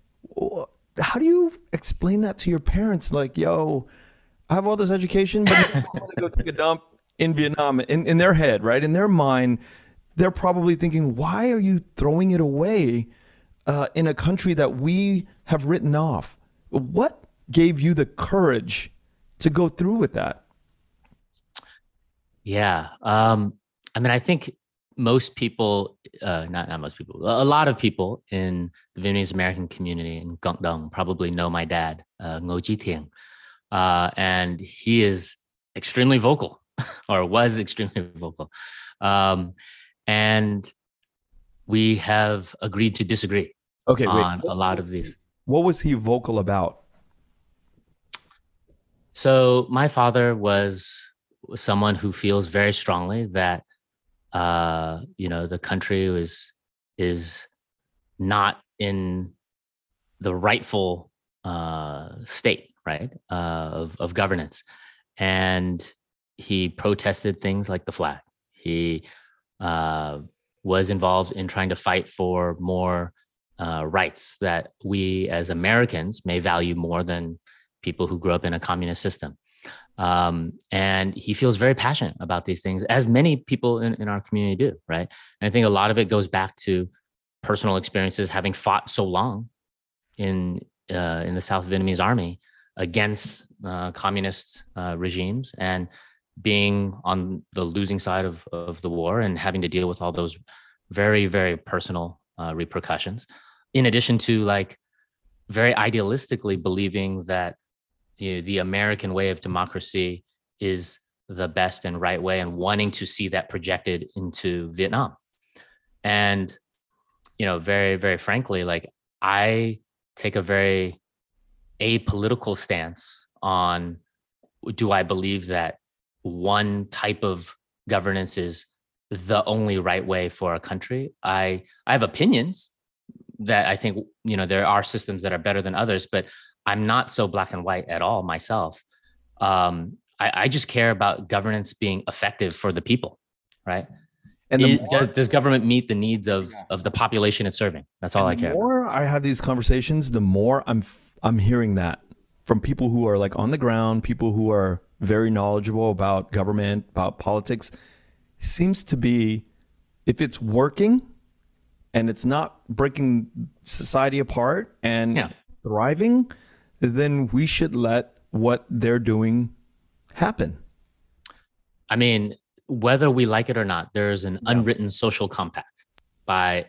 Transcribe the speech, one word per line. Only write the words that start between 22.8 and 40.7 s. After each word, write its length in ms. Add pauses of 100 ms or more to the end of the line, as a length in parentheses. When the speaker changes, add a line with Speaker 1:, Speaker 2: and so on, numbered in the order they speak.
Speaker 2:
Um, 520 (420)
I 40
mean, 120
I 80
think 320 (460)
most 380
people, 600 (240)
uh, 280
not, 200
not 100
most 180
people, 280
a, 180
a 20
lot 220
of 100
people 540
in 400 (240)
the 60
Vietnamese 320
American 340
community 500
in 200
Cộng 240
đồng 300
probably 400
know 180
my 160
dad, 380 (160)
uh, 200
Ngô 220
Chí 160
Thiện. 300 (640)
Uh, 440
and 440
he 440
is 320 (400)
extremely 420
vocal 440 (160)
<laughs> 320
or 160
was 340
extremely 560
vocal. 360 (500)
Um, 520 (540)
and 640 (920)